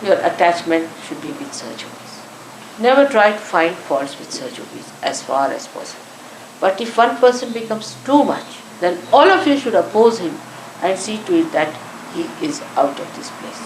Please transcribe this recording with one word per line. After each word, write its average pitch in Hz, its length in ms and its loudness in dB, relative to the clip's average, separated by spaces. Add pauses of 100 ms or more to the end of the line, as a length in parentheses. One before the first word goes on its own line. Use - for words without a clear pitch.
your 190 140 4
attachment 170 680 0 (200)
should 147 140 -10
be 151 60 -10
with 143 220 -10
Sahajogis. - 1300 -14
Never 269 280 6
try 214 240 6
to 214 60 -6
find 170 360 0
faults 139 440 -4
with 127 120 -16
Sahajogis - 720 -12
as 135 200 -4
far 135 280 0
as - 160 -8
possible. - 380 -14 (560)
But 190 200 2
if 233 160 -4
one 254 200 4
person 247 360 4
becomes 226 520 -6
too 285 180 4
much, - 380 -4 (200)
then 175 180 0 (120)
all 285 160 8
of 370 200 4
you 285 100 4
should 240 180 -2
oppose 226 440 4
him 165 180 -4 (460)
and 190 160 0
see 214 260 -6
to 175 140 2
it 165 140 2
that 151 220 0 (380)
he 165 120 -6 (220)
is 143 140 -6 (160)
out 139 240 0
of - 160 -12
this - 140 -14 (100)
place. 113 260 -14